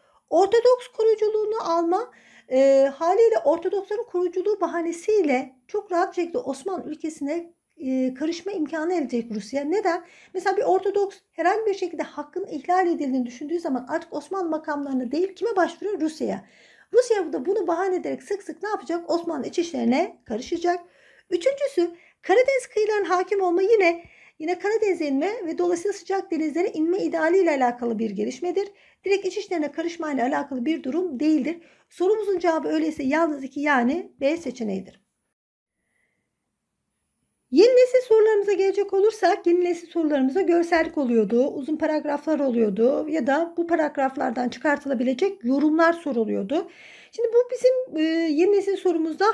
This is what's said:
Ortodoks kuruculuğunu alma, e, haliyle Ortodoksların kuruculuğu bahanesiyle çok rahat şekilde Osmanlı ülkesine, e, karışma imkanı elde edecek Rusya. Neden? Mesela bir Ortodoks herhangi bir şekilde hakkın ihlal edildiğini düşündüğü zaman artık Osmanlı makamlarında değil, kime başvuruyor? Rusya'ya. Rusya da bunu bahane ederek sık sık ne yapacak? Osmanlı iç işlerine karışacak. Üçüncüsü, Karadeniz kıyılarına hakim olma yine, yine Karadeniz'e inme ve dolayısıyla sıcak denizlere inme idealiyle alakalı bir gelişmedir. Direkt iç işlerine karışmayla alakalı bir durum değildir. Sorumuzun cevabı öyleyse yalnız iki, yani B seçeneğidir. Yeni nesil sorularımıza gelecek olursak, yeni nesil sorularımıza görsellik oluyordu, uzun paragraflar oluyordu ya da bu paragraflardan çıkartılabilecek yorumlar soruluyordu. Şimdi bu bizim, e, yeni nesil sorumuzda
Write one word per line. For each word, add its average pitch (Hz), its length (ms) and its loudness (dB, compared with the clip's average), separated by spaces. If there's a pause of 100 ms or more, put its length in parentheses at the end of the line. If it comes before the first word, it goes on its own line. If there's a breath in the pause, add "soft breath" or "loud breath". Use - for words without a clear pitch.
(300 soft breath)
Ortodoks 466 560 4 (100)
kuruculuğunu 427 760 0
alma, 349 400 0 (400 loud breath)
e, 269 440 6
haliyle 427 500 4
Ortodoksların 381 600 0
kuruculuğu 370 560 -2
bahanesiyle 330 920 -2 (120)
çok 403 260 -6
rahat 349 220 0
şekilde 339 240 -4
Osmanlı 294 520 -8
ülkesine, 311 640 -8 (240)
e, 262 380 -2
karışma 339 380 -6
imkanı 320 420 -2
elde 330 80 0
edecek 233 280 -4
Rusya. 220 340 -6
Neden? 349 400 -2 (300 loud breath)
Mesela 381 220 -2
bir 415 60 0
Ortodoks 392 540 0 (160)
herhangi 403 340 0
bir 392 80 0
şekilde 339 280 -6
hakkın 294 440 -10
ihlal 349 400 0
edildiğini 262 400 -2
düşündüğü 302 340 -8
zaman 262 280 -4
artık 330 240 -6
Osmanlı 339 360 -6
makamlarında 285 640 -4
değil, 370 220 -2
kime 453 220 -4
başvuruyor? 349 440 -2
Rusya'ya. 233 460 -4 (460 soft breath)
Rusya 415 400 2
da 277 140 -6
bunu 392 200 -2
bahane 359 300 -2
ederek 269 260 -6
sık 392 200 -8
sık - 200 -14
ne 415 60 -6
yapacak? 339 420 -6
Osmanlı 330 360 -4
iç - 120 -4
işlerine 269 640 -2
karışacak. 339 560 -2 (500 soft breath)
Üçüncüsü, 381 600 0 (320 loud breath)
Karadeniz 508 440 2
kıyılarına 415 440 0
hakim 370 300 0
olma 349 220 2
yine, 370 420 2 (340 loud breath)
yine 349 200 -4
Karadeniz'e 403 480 0
inme 349 400 -2
ve 320 120 -4
dolayısıyla 349 340 0
sıcak 381 380 -6
denizlere 311 380 -2
inme 330 300 0
idealiyle 339 520 2
alakalı 240 480 0
bir 220 120 -2
gelişmedir. 320 580 -4 (360 soft breath)
Direkt 392 220 0
iç 370 100 -4
işlerine 311 360 -4
karışmayla 320 540 -4
alakalı 277 380 -4
bir 320 180 -2
durum 294 380 -4
değildir. 302 360 2 (320 loud breath)
Sorumuzun 403 500 0
cevabı 320 300 0
öyleyse 311 340 -2
yalnız 294 420 0
iki, 277 160 -10
yani 285 600 0
B 285 160 0
seçeneğidir. 214 720 -10 (2500)
Yeni 453 260 8
nesil 508 320 6
sorularımıza 427 440 4
gelecek 392 420 0
olursak, 392 520 2
yeni 349 180 4
nesil 349 240 -4
sorularımıza 294 520 0
görsellik 339 580 2
oluyordu, 233 480 2
uzun 302 300 -4
paragraflar 302 640 -2
oluyordu 240 680 2
ya 294 180 -2
da 320 300 0
bu 339 100 -2
paragraflardan 269 800 -2
çıkartılabilecek 277 960 -2
yorumlar 302 480 4
soruluyordu. 233 800 -4 (420 loud breath)
Şimdi 466 160 -2
bu 480 240 2
bizim, 508 440 0
e, 311 60 0 (280)
yeni 349 220 4
nesil 392 240 2
sorumuzda 320 580 0